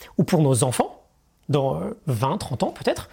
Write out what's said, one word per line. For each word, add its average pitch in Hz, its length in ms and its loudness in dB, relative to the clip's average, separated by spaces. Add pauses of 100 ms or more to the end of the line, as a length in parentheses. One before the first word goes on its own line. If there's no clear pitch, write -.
(180)
où 170 60 4
pour 170 160 2
nos 135 220 4
enfants, - 400 -2 (460)
dans, 139 320 0
euh, 202 260 -8
vingt, 135 320 0
trente - 240 -8
ans 320 80 0
peut-être, - 420 -4